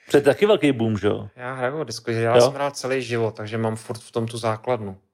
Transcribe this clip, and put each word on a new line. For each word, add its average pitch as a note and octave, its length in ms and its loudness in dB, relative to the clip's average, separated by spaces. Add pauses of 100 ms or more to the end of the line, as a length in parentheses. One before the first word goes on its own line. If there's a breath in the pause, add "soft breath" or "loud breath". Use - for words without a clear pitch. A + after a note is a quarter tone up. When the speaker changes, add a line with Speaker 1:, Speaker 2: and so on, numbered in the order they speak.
Speaker 1:
Před - 160 4
taky C#3 220 4
velký E3 260 4
boom, A2+ 260 0
že G2+ 100 0
jo? G2+ 280 -2
Speaker 2:
Já B2 180 -10
hraju C3 300 -4
deskový B2 340 -6
hry, A2+ 80 0
já A#2 100 4
Speaker 1:
Jo? A#2+ 60 8
Speaker 2:
jsem C3+ 120 4
hrál C#3 180 -4
celý C3 300 -4
život, A#2 340 -2
takže G#2+ 220 -8
mám A2 180 -2
furt A2+ 240 -10
v - 120 -20
tom A2+ 160 -2
tu A#2 100 -10
základnu. A2 600 -4 (160)